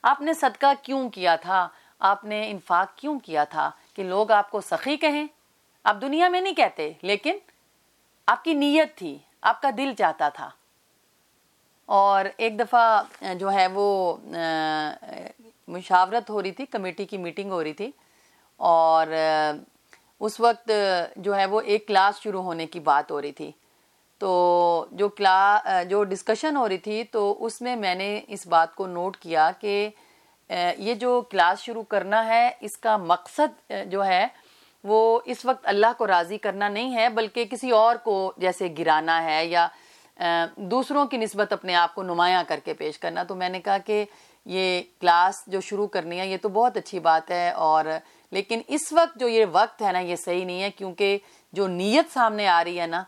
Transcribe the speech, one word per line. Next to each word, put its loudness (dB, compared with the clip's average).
آپ 2
نے -2
صدقہ 2
کیوں -6
کیا 2
تھا؟ -2
آپ 2
نے -6
انفاق -2
کیوں -8
کیا -2
تھا؟ -2
کہ -10
لوگ 0
آپ 4
کو -4
سخی -4
کہیں؟ 0
آپ 2
دنیا 2
میں 0
نہیں -2
کہتے، 0
لیکن -2
آپ 0
کی -2
نیت 0
تھی، -12
آپ 0
کا 0
دل -4
چاہتا 0
تھا۔ -12
اور 4
ایک -4
دفعہ 4
جو -4
ہے 4
وہ، 0
آ، -4
مشاورت 0
ہو -4
رہی -6
تھی، -12
کمیٹی -8
کی -12
میٹنگ -8
ہو -2
رہی -6
تھی، -10
اور، 4
آ، 0
اس -6
وقت 2
جو -4
ہے 2
وہ 0
ایک -2
کلاس 2
شروع -6
ہونے -4
کی -12
بات 2
ہو -4
رہی -8
تھی۔ -12
تو 2
جو -2
کلا-، 2
آ، 0
جو 0
discussion -2
ہو 0
رہی -2
تھی، -6
تو -4
اس -8
میں -6
میں -2
نے -6
اس -14
بات 2
کو -6
note -6
کیا 0
کہ، -2
آ، -6
یہ -4
جو 0
کلاس 2
شروع -10
کرنا 0
ہے، 2
اس -12
کا 0
مقصد، -2
آ، -10
جو -2
ہے 2
وہ 4
اس -8
وقت -2
اللہ 4
کو -2
راضی 0
کرنا -4
نہیں -6
ہے، 2
بلکہ -2
کسی -4
اور 6
کو -2
جیسے -2
گرانا 2
ہے 0
یا، 2
آ، -6
دوسروں -2
کی -6
نسبت -2
اپنے -4
آپ 2
کو -8
نمایاں 2
کر -4
کے -6
پیش -8
کرنا۔ -6
تو -8
میں -4
نے -8
کہا 0
کہ -2
یہ -2
کلاس 4
جو -4
شروع -4
کرنی -6
ہے، -4
یہ -4
تو -2
بہت 2
اچھی -8
بات 2
ہے، 0
اور 2
لیکن -4
اس -4
وقت 2
جو -2
یہ 4
وقت 2
ہے 0
نا، 0
یہ -4
صحیح -4
نہیں -6
ہے، -4
کیونکہ -2
جو -2
نیت 0
سامنے 2
آ 4
رہی -4
ہے -2
نا -4